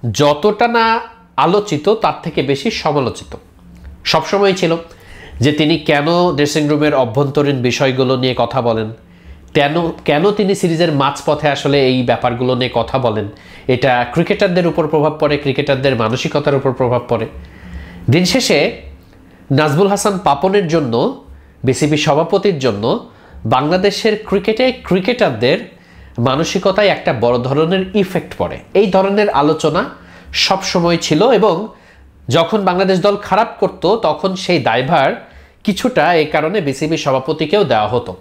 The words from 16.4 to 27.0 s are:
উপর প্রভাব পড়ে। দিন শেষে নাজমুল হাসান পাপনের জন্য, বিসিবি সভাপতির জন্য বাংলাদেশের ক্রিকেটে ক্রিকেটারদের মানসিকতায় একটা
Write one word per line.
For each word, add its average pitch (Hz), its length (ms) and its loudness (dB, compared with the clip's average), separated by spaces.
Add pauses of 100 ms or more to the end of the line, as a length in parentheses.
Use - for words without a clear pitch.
উপর 135 160 0
প্রভাব 123 380 0
পড়ে। 113 160 -2 (840)
দিন 170 160 4
শেষে 180 460 2 (800)
নাজমুল 151 360 2
হাসান 196 300 0
পাপনের 185 500 0
জন্য, 151 580 -2 (380)
বিসিবি 147 340 0
সভাপতির 165 640 0
জন্য 127 500 -2 (360)
বাংলাদেশের 185 800 0
ক্রিকেটে 220 460 0
ক্রিকেটারদের 190 1080 0 (420)
মানসিকতায় 180 680 0
একটা 165 340 0